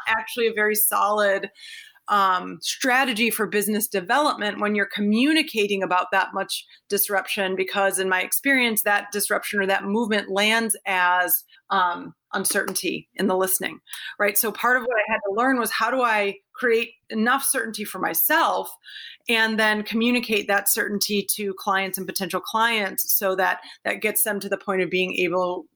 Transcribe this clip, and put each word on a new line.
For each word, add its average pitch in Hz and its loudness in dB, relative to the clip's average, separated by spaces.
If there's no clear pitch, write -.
actually 226 0
a 202 0
very 214 2
solid, 202 2
um, 185 2
strategy 247 2
for 214 -2
business 208 0
development 202 0
when 208 0
you're 202 0
communicating 208 2
about 180 0
that 190 0
much 190 -6
disruption, 196 -2
because 190 0
in 190 0
my 185 2
experience, 247 0
that 202 0
disruption 202 -2
or 190 0
that 190 0
movement 202 0
lands 214 2
as, 180 2
um, 180 -2
uncertainty 190 -2
in 190 0
the 185 2
listening, - -2
right? 208 2
So 226 0
part 240 2
of 247 0
what 240 -2
I 208 0
had 220 0
to 196 -2
learn 247 4
was 220 -2
how 233 0
do 262 2
I 208 0
create 233 0
enough 240 2
certainty 220 -4
for 190 -10
myself 190 0
and 220 2
then 214 2
communicate 233 0
that 202 0
certainty 202 0
to 202 -6
clients 190 -2
and 185 -8
potential 185 -4
clients 220 0
so 190 0
that 180 0
that 202 -4
gets - 0
them 202 -2
to 196 -8
the 190 -2
point 190 -2
of 180 -2
being 185 0
able, 180 -2